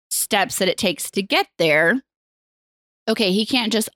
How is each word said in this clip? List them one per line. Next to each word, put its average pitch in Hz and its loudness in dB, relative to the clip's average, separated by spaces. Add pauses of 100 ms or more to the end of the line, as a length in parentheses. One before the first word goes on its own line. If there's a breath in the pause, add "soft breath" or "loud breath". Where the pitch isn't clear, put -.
(100)
steps - -2
that 185 2
it - 0
takes - -4
to 196 -2
get 330 0 (100)
there, 165 2 (1040)
okay, 220 0
he 214 0
can't 233 0
just 220 -2